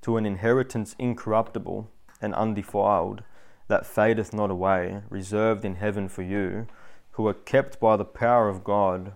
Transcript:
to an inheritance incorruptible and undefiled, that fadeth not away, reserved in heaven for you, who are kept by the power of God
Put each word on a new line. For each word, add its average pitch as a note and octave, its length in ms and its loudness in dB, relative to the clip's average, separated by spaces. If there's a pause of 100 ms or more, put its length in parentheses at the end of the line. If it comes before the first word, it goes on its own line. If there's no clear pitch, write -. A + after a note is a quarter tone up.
to A#2 140 0
an A2 80 0
inheritance A2+ 720 0
incorruptible A2 880 -2 (320)
and G#2 140 -4
undefiled, G2+ 880 0 (440)
that F#2+ 180 2
fadeth A2 480 2
not G#2 180 0
away, F#2 580 0
reserved G#2 560 0
in F#2+ 100 -4
heaven G2+ 320 -2
for F#2 140 -8
you, G2 460 -2 (440)
who A2 160 -2
are G#2 60 2
kept - 460 0
by A2 180 6
the G2+ 80 0
power A#2+ 420 4
of F#2 160 -2
God G2 520 0